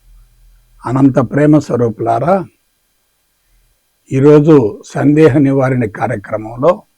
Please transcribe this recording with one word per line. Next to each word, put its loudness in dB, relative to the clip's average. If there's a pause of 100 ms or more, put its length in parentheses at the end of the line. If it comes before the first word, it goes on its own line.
(840)
అనంత 0
ప్రేమ 0
స్వరూపులారా, -4 (1700)
ఈరోజు 2
సందేహ 2
నివారణ 0
కార్యక్రమంలో -6 (140)